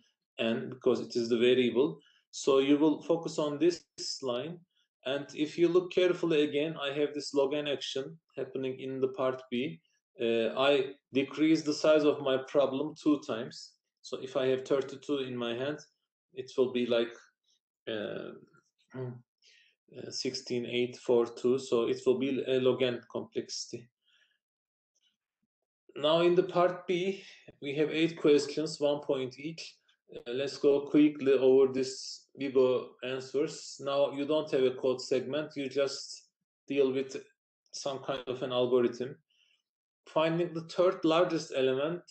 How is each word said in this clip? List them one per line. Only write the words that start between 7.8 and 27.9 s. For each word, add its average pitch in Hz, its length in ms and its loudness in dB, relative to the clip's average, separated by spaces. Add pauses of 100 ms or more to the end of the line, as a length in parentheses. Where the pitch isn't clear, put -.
happening 131 420 -6
in 131 200 -8
the 131 100 2
part 131 320 -4 (100)
B. 143 280 -4 (400)
Uh, 117 380 0
I 139 360 2 (200)
decrease 156 500 2
the 147 100 -2
size 156 300 4
of 147 180 2
my 131 160 0 (100)
problem 139 480 0
two 147 320 0
times. 127 460 -8 (280)
So - 200 -10
if 131 160 -6
I 131 100 0
have 131 180 0
thirty-two 135 540 -2
in 127 180 -6
my 117 160 -4
hand, 143 260 -6 (540)
it - 240 -12
will 123 160 2
be 123 140 0
like, 117 260 0 (720)
uh, 107 440 -8 (640)
uh, - 1120 -16
sixteen, 120 560 -6
eight, 123 320 -4
four, 117 300 2
two. 123 320 0
So 117 280 0
it 127 160 -4
will 123 140 2
be 135 300 -2
a 131 120 2
log 127 220 2
n 120 180 -2 (120)
complexity. - 760 -10 (2000)
Now 156 260 4
in 175 120 6
the 175 100 4
part 180 440 0
B, 190 360 -2 (380)
we 139 140 -6
have 151 160 0